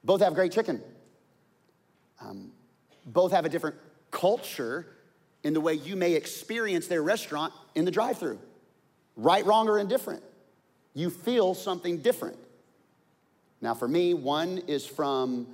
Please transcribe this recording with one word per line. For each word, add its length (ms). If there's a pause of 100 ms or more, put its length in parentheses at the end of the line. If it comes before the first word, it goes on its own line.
Both 160
have 140
great 180
chicken. 300 (1400)
Um, 320 (540)
both 260
have 120
a 40
different 280 (340)
culture 760 (560)
in 120
the 60
way 140
you 220
may 180
experience 760
their 140
restaurant 500 (220)
in 100
the 60
drive-thru. 480 (800)
Right, 280
wrong, 240
or 100
indifferent, 440 (720)
you 160
feel 440
something 440
different. 380 (1200)
Now, 140
for 140
me, 260
one 520
is 200
from 680